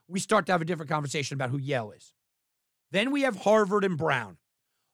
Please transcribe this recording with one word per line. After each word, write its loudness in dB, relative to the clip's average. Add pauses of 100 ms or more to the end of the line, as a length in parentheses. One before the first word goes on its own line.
we -4
start 2
to 0
have 2
a -4
different -6
conversation -4
about -4
who -2
Yale -4
is. -20 (800)
Then 0
we 0
have 0
Harvard 4
and 0
Brown. -2 (560)